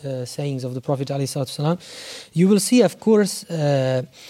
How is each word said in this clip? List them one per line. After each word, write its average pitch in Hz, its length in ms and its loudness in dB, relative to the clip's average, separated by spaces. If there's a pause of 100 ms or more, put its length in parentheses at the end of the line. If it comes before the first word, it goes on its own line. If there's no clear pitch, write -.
the 131 240 -8
sayings 135 380 -6
of 127 100 -8
the 131 60 -8
Prophet 135 260 -2
alayhi 139 220 -4
salatu - 320 -6
wasalam, - 720 -6
you 175 160 4
will 208 100 6
see, 247 240 4
of 180 160 0
course, 208 500 2
uh, 135 540 0 (280)